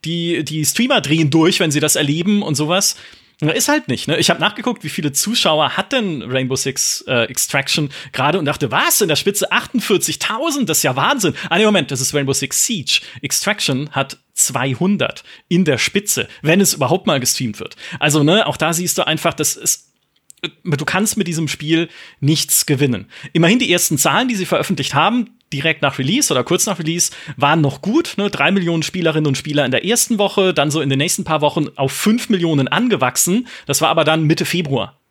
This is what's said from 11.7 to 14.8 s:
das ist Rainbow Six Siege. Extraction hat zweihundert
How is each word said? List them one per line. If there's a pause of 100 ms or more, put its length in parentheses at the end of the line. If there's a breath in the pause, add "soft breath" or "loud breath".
das
ist
Rainbow
Six
Siege. (220 loud breath)
Extraction
hat (160)
zweihundert (240 loud breath)